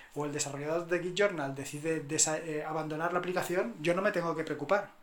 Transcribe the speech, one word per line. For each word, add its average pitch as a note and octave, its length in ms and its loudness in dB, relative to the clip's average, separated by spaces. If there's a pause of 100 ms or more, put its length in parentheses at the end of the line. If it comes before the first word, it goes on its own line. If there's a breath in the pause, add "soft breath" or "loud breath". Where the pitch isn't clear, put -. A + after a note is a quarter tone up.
(140 loud breath)
o D3 100 -2
el D3 80 -2
desarrollador D3 560 -2
de F3 120 2
Git F3 140 -4
Journal F3 400 2
decide D3 460 -2
desa-, D#3 380 2
eh, D3+ 260 -4
abandonar D#3 480 -2
la F3+ 80 2
aplicación, F3+ 600 0
yo E3+ 140 4
no F#3+ 80 2
me G#3 80 4
tengo E3+ 240 0
que D#3 80 -2
preocupar. D#3 480 0 (120)